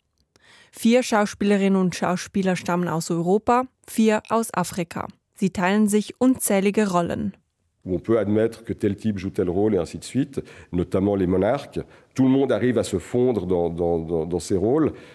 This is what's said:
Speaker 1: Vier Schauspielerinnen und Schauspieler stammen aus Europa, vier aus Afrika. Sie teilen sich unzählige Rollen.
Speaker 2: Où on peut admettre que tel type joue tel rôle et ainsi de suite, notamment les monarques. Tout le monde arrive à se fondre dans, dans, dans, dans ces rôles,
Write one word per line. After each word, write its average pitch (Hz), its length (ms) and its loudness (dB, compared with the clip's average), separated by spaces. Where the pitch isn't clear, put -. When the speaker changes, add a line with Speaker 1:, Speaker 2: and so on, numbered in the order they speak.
Speaker 1:
Vier 240 260 4
Schauspielerinnen 202 760 2
und 185 160 0
Schauspieler 180 600 -2
stammen 175 320 -2
aus 160 200 -4
Europa, 196 540 0
vier 214 400 2
aus 226 260 -2
Afrika. - 540 -4
Sie 185 180 -2
teilen 202 360 2
sich 208 320 0
unzählige 208 720 2
Rollen. 180 420 -2
Speaker 2:
Où 92 100 -4
on 82 40 -2
peut 113 200 2
admettre 107 460 0
que 101 80 -6
tel 101 240 -2
type 107 200 -4
joue 92 120 -4
tel 90 180 -2
rôle 101 280 2
et - 20 2
ainsi 82 220 -4
de - 40 -18
suite, - 400 -6
notamment 95 420 0
les 95 120 0
monarques. 95 520 0
Tout 131 100 2
le 131 60 4
monde 135 220 2
arrive 113 260 0
à 101 60 0
se 98 160 -2
fondre 123 460 0
dans, 87 240 0
dans, 85 300 -2
dans, 80 260 -2
dans 87 140 -4
ces 95 180 -2
rôles, 123 340 0